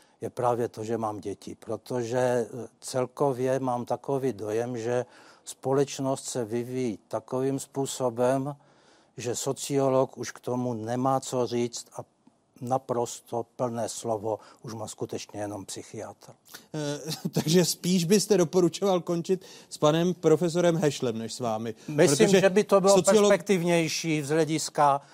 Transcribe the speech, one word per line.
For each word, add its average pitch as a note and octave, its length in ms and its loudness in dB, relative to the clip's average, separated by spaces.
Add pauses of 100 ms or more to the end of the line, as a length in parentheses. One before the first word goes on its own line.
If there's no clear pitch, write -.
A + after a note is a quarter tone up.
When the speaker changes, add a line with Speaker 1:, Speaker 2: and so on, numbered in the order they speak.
(200)
Speaker 1:
je G#2+ 100 -8
právě A#2+ 380 -2
to, A2 160 -10
že A2+ 140 -4
mám G#2+ 220 -6
děti. - 340 -10
Protože, A#2 640 -6
eh, B2 500 -2 (120)
celkově C3 800 -2
mám B2 240 -4
takový C3 480 -4
dojem, A2 460 -4
že A#2+ 280 -2 (380)
společnost C3+ 800 -2
se B2+ 200 -4
vyvíjí A#2+ 540 -4 (100)
takovým C3 500 -4
způsobem, C3+ 1000 -2 (600)
že A2 200 -6
sociolog C3+ 840 0
už B2+ 120 -8
k - 100 -18
tomu B2 340 -4
nemá B2 460 -2
co B2+ 260 -2
říct A#2+ 400 -4 (100)
a - 40 -12 (600)
naprosto A#2+ 840 -4 (100)
plné A#2 320 -4
slovo A2 500 -4 (240)
už A2+ 120 -12
má G#2+ 140 -10
skutečně - 520 -10
jenom G2+ 260 -8
psychiatr. G#2+ 680 -14 (420)
Speaker 2:
Eh, D3 560 -6
<laughs> - 20 -20
takže D#3+ 320 4
spíš F3 400 0
byste G3 320 4
doporučoval F3+ 640 2
končit F3 440 -2 (240)
s - 100 -16
panem E3 360 2
profesorem E3+ 600 2
Hešlem C#3 420 0
než A2 160 -8
s - 60 -12
vámi, A2+ 340 -4 (140)
Speaker 1:
Myslím, D3+ 380 6
Speaker 2:
protože G3 140 6
Speaker 1:
že F#3+ 100 6
by G3 140 4
to G3 160 6
bylo G3 160 8
Speaker 2:
sociolog- G3+ 320 6
Speaker 1:
perspektivnější E3+ 920 2
z C3+ 60 -6
hlediska D3 720 2 (140)